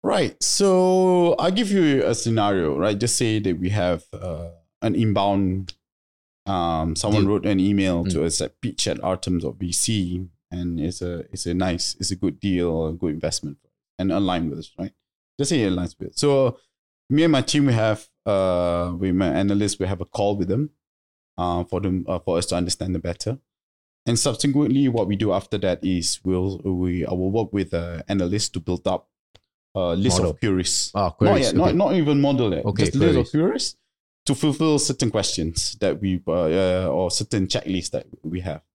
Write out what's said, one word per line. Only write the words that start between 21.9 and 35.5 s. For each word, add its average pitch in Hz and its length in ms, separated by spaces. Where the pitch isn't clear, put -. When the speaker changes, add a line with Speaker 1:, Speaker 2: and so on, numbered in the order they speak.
Speaker 1:
uh, 90 100
for 85 200
us 87 80
to 87 100
understand 90 380
them 82 80
better. 107 360
And 117 140
subsequently, 139 720
what 113 180
we 101 80
do 104 180
after 101 260
that 92 260
is 90 400
we'll, 92 400
we, 90 420
I 87 60
will 92 180
work 113 220
with, 98 200
uh, 85 360
analysts 95 400
to 92 120
build 90 280
up 92 200
a 87 180
list 90 240
Speaker 2:
Model. 87 140
Speaker 1:
of - 80
queries. 92 520
Speaker 2:
Ah, 101 100
Speaker 1:
Not 90 160
Speaker 2:
queries, - 280
Speaker 1:
yet, - 80
not, - 140
Speaker 2:
okay. - 80
Speaker 1:
not 190 180
even 147 260
model 131 320
yet. 80 120
Speaker 2:
Okay, 104 220
Speaker 1:
Just 127 100
list 156 140
of 127 200
Speaker 2:
queries. - 0
Speaker 1:
queries 185 460
to 139 80
fulfill 151 460
certain 123 300
questions 87 680